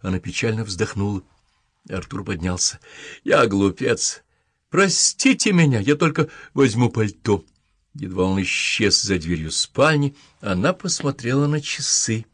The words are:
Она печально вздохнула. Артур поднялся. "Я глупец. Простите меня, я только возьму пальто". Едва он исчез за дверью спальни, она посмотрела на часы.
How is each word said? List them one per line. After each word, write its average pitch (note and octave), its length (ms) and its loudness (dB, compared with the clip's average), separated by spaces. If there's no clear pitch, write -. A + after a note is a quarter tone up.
Она F#2 160 -2
печально A2 440 -4
вздохнула. G2+ 600 -4
Артур F#2 340 -8
поднялся. F2+ 560 -4
"Я C3+ 220 4
глупец. G2 760 0
Простите G3+ 800 2
меня, D3 280 4
я C#3+ 160 2
только D#3+ 320 0
возьму A#2+ 360 4
пальто". G#2 540 -2
Едва F#2 300 -2
он F#2+ 180 0
исчез - 600 0
за F#2+ 160 0
дверью D#2+ 340 -4
спальни, C#3+ 640 0
она G2+ 320 0
посмотрела C#3+ 720 -2
на D3+ 140 0
часы. - 720 -4